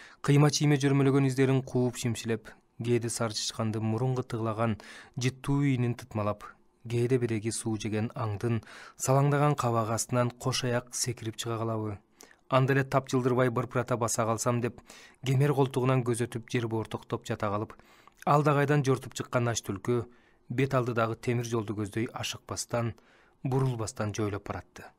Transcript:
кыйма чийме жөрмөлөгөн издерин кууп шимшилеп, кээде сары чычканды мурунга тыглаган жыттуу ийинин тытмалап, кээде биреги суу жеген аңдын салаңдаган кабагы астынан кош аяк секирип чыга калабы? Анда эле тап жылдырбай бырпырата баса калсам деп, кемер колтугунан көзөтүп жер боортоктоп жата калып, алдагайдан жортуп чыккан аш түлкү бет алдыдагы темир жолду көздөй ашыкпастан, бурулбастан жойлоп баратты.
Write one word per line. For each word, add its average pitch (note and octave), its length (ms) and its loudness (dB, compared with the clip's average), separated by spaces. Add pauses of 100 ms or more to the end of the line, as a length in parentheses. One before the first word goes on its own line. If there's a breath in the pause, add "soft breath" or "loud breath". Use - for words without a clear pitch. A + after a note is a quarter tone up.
(240 loud breath)
кыйма C#3+ 240 6
чийме D3 320 2
жөрмөлөгөн C#3 480 4
издерин C3 320 4
кууп B2 400 0
шимшилеп, A2+ 480 -4 (320)
кээде A#2 320 0
сары A2 240 -4
чычканды A2 480 -2
мурунга B2+ 400 0
тыглаган A2+ 540 -2 (420 loud breath)
жыттуу C3 380 0 (100)
ийинин A#2+ 320 0
тытмалап, G#2 480 -4 (400)
кээде A#2+ 320 2
биреги A2+ 320 -2
суу A2 240 -4
жеген A2 380 -2
аңдын A2+ 480 -2 (340 loud breath)
салаңдаган C#3+ 560 4 (140)
кабагы A2+ 320 0
астынан A#2+ 340 0
кош - 320 -4
аяк A#2+ 320 -2
секирип A2 400 -6
чыга A2+ 240 -4
калабы? G#2+ 380 -4 (500 loud breath)
Анда C3 240 4
эле C3+ 160 2
тап C3+ 240 0
жылдырбай B2+ 400 4
бырпырата A#2+ 480 -2
баса A2+ 240 0
калсам A#2 400 0
деп, - 160 -6 (400 loud breath)
кемер C3+ 320 2
колтугунан C3 560 2
көзөтүп A#2 400 -4
жер A#2 240 -2
боортоктоп - 560 -6
жата G#2+ 240 -2
калып, G#2 240 -4 (480 loud breath)
алдагайдан D3 560 4
жортуп B2+ 320 0
чыккан A#2+ 400 -2
аш G#2+ 80 -4
түлкү A#2 460 -4 (420 soft breath)
бет C3+ 260 0
алдыдагы A2+ 420 0
темир A#2+ 320 -2
жолду A2 260 -2
көздөй G#2+ 380 -4
ашыкпастан, A2+ 840 -6 (480 soft breath)
бурулбастан B2 720 -2
жойлоп G2+ 340 -4
баратты. - 360 -12 (140)